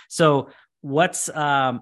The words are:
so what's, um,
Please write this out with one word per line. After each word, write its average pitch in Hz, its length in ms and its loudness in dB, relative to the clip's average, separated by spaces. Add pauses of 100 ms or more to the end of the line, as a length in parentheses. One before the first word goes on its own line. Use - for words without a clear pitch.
so 170 400 2 (320)
what's, 160 480 -2
um, 139 520 -2